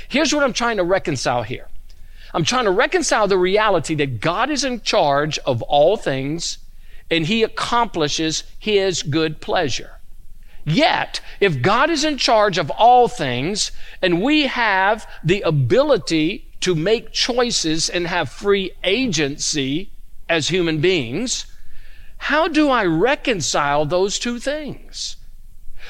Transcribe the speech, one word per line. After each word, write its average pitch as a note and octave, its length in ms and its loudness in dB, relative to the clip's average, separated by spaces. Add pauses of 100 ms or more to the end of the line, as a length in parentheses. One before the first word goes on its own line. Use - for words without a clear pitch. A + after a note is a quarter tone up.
here's C#4 240 2
what D4 120 2
I'm A#3+ 80 2
trying A#3 240 -2
to F#3 80 2
reconcile D3+ 580 0
here. G#2+ 240 -8 (680)
I'm E3+ 120 0
trying B3 200 0
to G3+ 60 2
reconcile B3+ 560 2
the F#3+ 100 4
reality F#3 600 2
that C#3 240 -2
God G3+ 300 0
is C#4 120 -2
in B3 200 -4
charge D3+ 580 2
of A#2+ 220 -2
all D#3 340 4
things, C#3+ 600 -4 (520)
and E3 160 2
he A3 160 2
accomplishes E3+ 1000 -2 (120)
his G3 460 0
good D#3+ 380 -2
pleasure. - 580 -2 (640)
Yet, - 560 0 (200)
if E3 200 2
God A#3 300 4
is D4+ 140 0
in D4 140 0
charge G#3+ 380 4
of D#3+ 140 -2
all A#3+ 380 8
things, C#3+ 640 -2 (280)
and F3 220 2
we D4 240 2
have G#3+ 600 2 (160)
the F#3+ 160 2
ability E3+ 1080 2 (140)
to F3+ 160 0
make G3+ 360 0
choices A3 800 0
and F3 160 -2
have E3+ 220 -2
free G3+ 420 0 (140)
agency D#3+ 1080 -2 (360)
as D3+ 220 0
human E3 320 0
beings, E3+ 640 0 (720)
how D#4 320 0
do D4+ 220 4
I A#3 160 4
reconcile E3 1000 2
those F3+ 340 0
two A#3+ 200 -6
things? - 800 -8 (720)